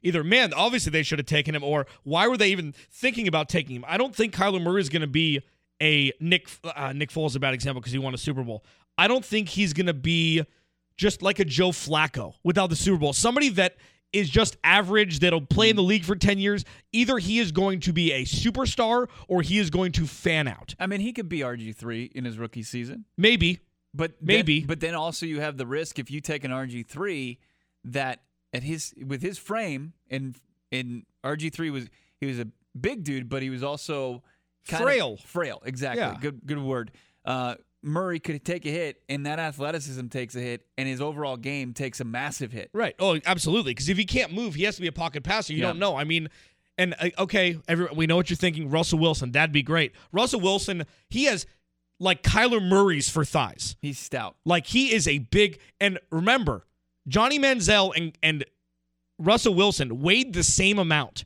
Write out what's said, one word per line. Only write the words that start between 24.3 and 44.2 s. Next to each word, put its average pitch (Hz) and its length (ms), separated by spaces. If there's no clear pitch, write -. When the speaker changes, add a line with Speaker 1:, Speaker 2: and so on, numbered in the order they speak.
Speaker 1:
Maybe. 156 240
Speaker 2:
but 156 200
then 165 140
also 165 320
you 151 140
have 151 160
the 131 100
risk 151 320
if 131 140
you 147 80
take 147 240
an 131 80
R 131 140
G 120 180
three 143 540
that 127 400
at 123 100
his, 156 320
with 135 160
his 175 160
frame, 165 580
and, 131 280
and 123 340
R 143 100
G 156 160
three 165 200
was, 131 180
he 139 80
was 123 100
a 120 80
big 214 220
dude, 135 260
but 135 140
he 135 80
was 127 140
also 139 580
kinda 170 200
Speaker 1:
Frail. 208 320
Speaker 2:
Frail, 156 500
exactly. 131 360
Speaker 1:
Yeah. 117 180
Speaker 2:
Good, 139 260
good 147 140
word. 131 320
Uh, 123 320
Murray 170 360
could 151 280
take 170 180
a 147 60
hit, 160 400
and 143 160
that 151 120
athleticism 143 680
takes 120 300
a 123 40
hit, 120 260
and 135 100
his 131 140
overall 147 340
game 127 380
takes 135 260
a 127 40
massive 123 460
hit. 113 220
Speaker 1:
Right. 208 260
Oh, 185 280
absolutely. 170 480
'Cause 135 160
if 190 80
he 208 80
can't 202 260